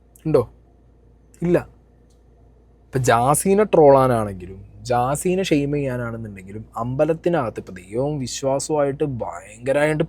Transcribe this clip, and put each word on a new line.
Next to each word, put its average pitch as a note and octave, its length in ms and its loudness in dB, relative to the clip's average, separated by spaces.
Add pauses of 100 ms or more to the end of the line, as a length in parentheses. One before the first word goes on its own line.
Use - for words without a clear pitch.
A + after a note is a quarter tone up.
(260)
ഉണ്ടോ? D3 180 4 (960)
ഇല്ല. E3+ 160 2 (1300)
ഇപ്പൊ - 140 -6
ജാസീനെ C3 640 2
ട്രോളാനാണെങ്കിലും A#2+ 960 4 (220)
ജാസീനെ C3+ 640 0
ഷെയിം C#3+ 280 0
ചെയ്യാനാണെന്നുണ്ടെങ്കിലും A2+ 960 -6 (120)
അമ്പലത്തിനകത്ത് D3 840 -2
ഇപ്പൊ - 140 -14
ദൈവവും A2+ 460 -6
വിശ്വാസവുമായിട്ട് C#3 840 -2
ഭയങ്കരമായിട്ട് C3+ 1040 -4